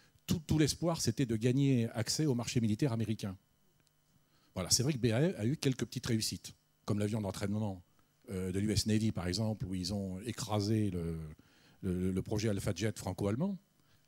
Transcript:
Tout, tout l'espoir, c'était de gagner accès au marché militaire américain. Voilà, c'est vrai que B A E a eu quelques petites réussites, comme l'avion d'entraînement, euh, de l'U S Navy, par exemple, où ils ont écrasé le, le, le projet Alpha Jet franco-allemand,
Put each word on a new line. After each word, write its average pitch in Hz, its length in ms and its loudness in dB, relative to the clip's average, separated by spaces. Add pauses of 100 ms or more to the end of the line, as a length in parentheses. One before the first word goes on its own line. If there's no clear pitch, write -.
(280)
Tout, 180 120 2
tout 151 180 0
l'espoir, 160 440 2
c'était 127 240 2
de 113 100 0
gagner 123 540 4
accès 120 360 -2
au 135 100 2
marché 120 260 2
militaire 113 320 4
américain. 107 420 -2 (1160)
Voilà, 90 160 -2
c'est - 140 4
vrai 151 100 2
que 123 60 -4
B 117 80 2
A 117 140 2
E 180 160 2
a 104 80 -2
eu 139 120 0
quelques 127 280 0
petites - 200 -8
réussites, - 480 -2 (320)
comme 104 140 -2
l'avion 104 200 -2
d'entraînement, 101 640 -4 (460)
euh, 92 240 -4
de 98 60 -2
l'U 107 120 2
S 101 140 0
Navy, 107 260 2
par 87 160 -4
exemple, 107 380 -2
où 92 80 -6
ils 92 200 -4
ont 95 280 -6
écrasé 104 680 0
le, 82 280 -4 (600)
le, 92 300 0
le 92 100 0
projet 107 260 -2
Alpha 101 260 0
Jet 104 240 -4
franco-allemand, 117 600 -2 (500)